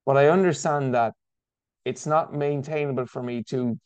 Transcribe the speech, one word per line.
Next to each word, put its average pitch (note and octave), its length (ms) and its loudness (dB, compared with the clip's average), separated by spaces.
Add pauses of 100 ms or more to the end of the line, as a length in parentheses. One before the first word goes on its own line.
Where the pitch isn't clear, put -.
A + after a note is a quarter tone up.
But C3+ 120 2
I C#3+ 120 8
understand D3+ 680 2
that A#2 200 0 (680)
it's B2+ 220 -6
not D#3 280 0
maintainable C#3+ 720 -2
for B2+ 160 -10
me A#2+ 260 -6
to B2 380 -2